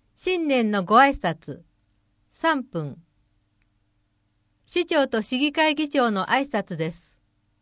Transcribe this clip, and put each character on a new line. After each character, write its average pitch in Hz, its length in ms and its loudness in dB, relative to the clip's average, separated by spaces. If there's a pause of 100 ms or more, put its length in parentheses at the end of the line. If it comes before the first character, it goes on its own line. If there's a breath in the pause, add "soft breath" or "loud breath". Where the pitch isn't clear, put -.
(160)
新 359 320 -2
年 240 240 2
の 202 120 0
ご 208 140 4
挨 277 160 6
拶。 165 480 -6 (720)
三 302 320 -2
分。 151 340 -8 (1700)
市 349 200 -2
長 302 220 2
と 226 140 -2
市 254 160 -4
議 294 140 0
会 311 240 2
議 302 140 -2
長 247 220 2
の 190 160 -2
挨 277 220 0
拶 202 260 -4
で 160 160 -4
す。 - 260 -20 (440)